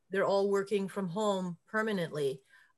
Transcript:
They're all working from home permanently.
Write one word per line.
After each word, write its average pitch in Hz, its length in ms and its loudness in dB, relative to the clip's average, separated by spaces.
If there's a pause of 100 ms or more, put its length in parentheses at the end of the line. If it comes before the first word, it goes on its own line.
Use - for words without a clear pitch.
(120)
They're 196 140 2
all 196 240 4
working 196 380 0
from 196 220 -4
home 185 480 0 (100)
permanently. 165 760 -2 (360)